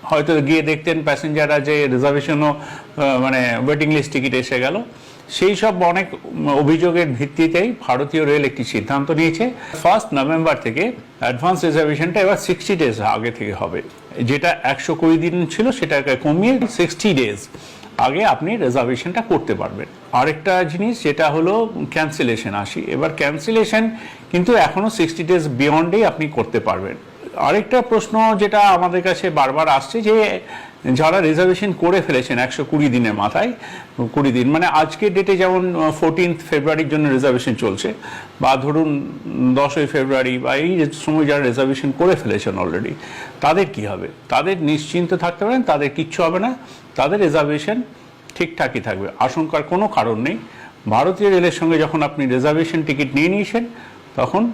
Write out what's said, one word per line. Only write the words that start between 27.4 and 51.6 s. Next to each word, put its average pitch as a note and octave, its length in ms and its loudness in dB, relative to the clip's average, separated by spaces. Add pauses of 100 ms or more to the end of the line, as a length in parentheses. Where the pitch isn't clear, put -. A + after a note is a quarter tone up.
প্রশ্ন A3 560 2
যেটা G#3 220 4
আমাদের F3+ 420 4
কাছে F#3 280 0
বারবার D3 380 2
আসছে E3+ 340 0
যে G#3+ 380 4 (520)
যারা D#3+ 280 4
রিজার্ভেশন F3+ 520 2
করে F3 300 2
ফেলেছেন B2+ 360 0
একশো C3 260 -2
কুড়ি D3 240 0
দিনের A#2+ 260 2
মাথায়, E3+ 380 0 (600)
কুড়ি C#3 200 2
দিন B2 180 2
মানে D#3+ 160 2
আজকের D#3 480 2
ডেটে F#3+ 220 2
যেমন, F#3 400 2
আহ, D#3 140 2
ফোরটিন্থ E3 500 0 (100)
ফেব্রুয়ারির D#3 380 0
জন্য D3+ 200 2
রিজার্ভেশন B2+ 460 2
চলছে G2+ 400 -2 (460)
বা C3+ 160 2
ধরুন D3 520 0 (460)
দশই C#3+ 320 2
ফেব্রুয়ারি C3 520 0
বা C3 180 -2
এই E3+ 220 0
যে D3+ 140 2
সময় D#3 340 0
যারা C#3+ 180 2
রিজার্ভেশন C3+ 540 0
করে F3+ 180 4
ফেলেছেন G2+ 420 -4
already, F#2 340 -4 (480)
তাদের E3 320 2
কি G#2+ 140 -8
হবে? F#2 220 -8 (200)
তাদের E3 340 -2
নিশ্চিন্ত D#3 520 -2
থাকতে F3 300 -4
পারেন, B3 180 0
তাদের D3 280 0
কিচ্ছু D#3+ 320 -4
হবে E3+ 160 0
না, A#3+ 160 -2 (400)
তাদের D#3 260 0
রিজার্ভেশন D3+ 600 0 (520)
ঠিকঠাকই C#3+ 460 -4
থাকবে, G2 280 -6 (100)
আশঙ্কার D#3 440 0
কোনো G3 260 0
কারণ A2+ 320 0
নেই। E3 180 -2 (500)
ভারতীয় F3+ 420 2
রেলের F3 220 4
সঙ্গে E3 260 2